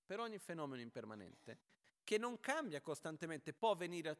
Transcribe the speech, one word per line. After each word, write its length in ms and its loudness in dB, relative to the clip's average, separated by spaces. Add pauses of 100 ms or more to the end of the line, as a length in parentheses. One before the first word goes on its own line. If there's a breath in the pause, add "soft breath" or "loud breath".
per 140 -2
ogni 200 -2
fenomeno 440 -2
impermanente, 800 -8 (420 soft breath)
che 160 4
non 220 0
cambia 400 0
costantemente, 720 -4
può 240 6
venire 320 0
a 120 0